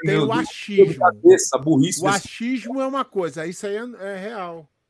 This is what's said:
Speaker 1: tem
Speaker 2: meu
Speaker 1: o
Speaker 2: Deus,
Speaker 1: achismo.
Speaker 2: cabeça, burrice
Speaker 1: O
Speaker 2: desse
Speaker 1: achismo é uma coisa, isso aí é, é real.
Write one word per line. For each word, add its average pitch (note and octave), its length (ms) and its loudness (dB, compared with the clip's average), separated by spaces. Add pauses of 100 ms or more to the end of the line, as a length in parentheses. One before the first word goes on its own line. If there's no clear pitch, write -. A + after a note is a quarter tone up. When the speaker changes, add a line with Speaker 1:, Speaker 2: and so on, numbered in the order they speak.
Speaker 1:
tem D#3 80 0
Speaker 2:
meu D3+ 140 2
Speaker 1:
o - 20 -2
Speaker 2:
Deus, - 140 -2
Speaker 1:
achismo. F#3+ 580 2
Speaker 2:
cabeça, F3 600 4
burrice D3+ 420 2
Speaker 1:
O F#3+ 100 2
Speaker 2:
desse G3+ 160 0
Speaker 1:
achismo B3 540 -6
é C4+ 80 -2
uma C4 160 -4
coisa, E3 420 -6
isso F3+ 180 -12
aí G3+ 120 -6
é, A#3 100 -8 (140)
é G3 160 -10
real. F#3 520 -12 (220)